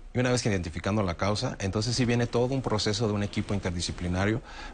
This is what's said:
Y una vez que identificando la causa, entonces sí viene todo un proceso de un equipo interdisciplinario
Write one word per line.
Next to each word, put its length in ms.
Y 60
una 100
vez 120
que 60
identificando 540
la 140
causa, 420
entonces 380
sí 80
viene 240
todo 260
un 80
proceso 460
de 40
un 120
equipo 300
interdisciplinario 840